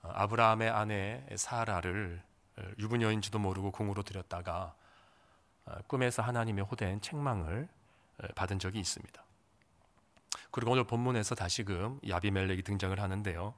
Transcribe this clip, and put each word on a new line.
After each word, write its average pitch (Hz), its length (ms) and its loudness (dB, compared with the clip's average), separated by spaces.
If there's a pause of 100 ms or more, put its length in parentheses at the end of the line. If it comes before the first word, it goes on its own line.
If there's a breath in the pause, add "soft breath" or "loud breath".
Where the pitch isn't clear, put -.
어, 87 100 -8
아브라함의 110 560 6
아내 107 560 0 (100)
사라를, 95 880 -2 (320)
어, - 80 -10 (160)
유부녀인지도 110 600 2
모르고 95 320 0
궁으로 101 320 -2
들였다가, 87 720 -6 (920 loud breath)
어, - 100 -10 (120)
꿈에서 127 340 2
하나님의 113 420 2
호된 101 380 -2
책망을, 123 640 -2 (520 soft breath)
어, - 160 -8
받은 95 220 -2
적이 95 220 -2
있습니다. - 460 -6 (1300 loud breath)
그리고 117 160 2
오늘 127 140 6
본문에서 120 500 2
다시금 101 680 -2
이 180 120 -4
아비멜렉이 95 480 2
등장을 95 360 0
하는데요. 98 600 -2